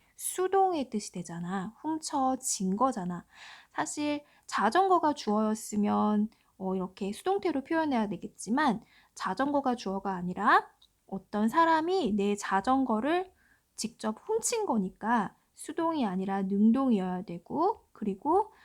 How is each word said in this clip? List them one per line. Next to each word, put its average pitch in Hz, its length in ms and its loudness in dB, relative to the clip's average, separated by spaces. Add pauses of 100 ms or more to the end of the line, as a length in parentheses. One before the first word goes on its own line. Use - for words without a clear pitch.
(160)
수동의 370 720 0
뜻이 208 220 -6
되잖아. 175 680 -6
훔쳐진 262 960 -2
거잖아. 190 480 -2 (480)
사실 294 500 -4 (240)
자전거가 330 680 4
주어였으면, 214 1160 0 (280)
어, 190 180 -4
이렇게 185 360 -4
수동태로 359 520 -2
표현해야 285 440 0
되겠지만 220 720 -2 (320)
자전거가 277 640 -2
주어가 196 380 -6
아니라 190 540 2 (400)
어떤 208 420 -2
사람이 330 640 2
내 202 220 2
자전거를 254 960 0 (440)
직접 220 500 -6
훔친 440 400 -2
거니까 214 680 0 (200)
수동이 320 500 -2
아니라 190 380 -2
능동이어야 202 800 4
되고, 269 680 -2
그리고 294 640 0 (120)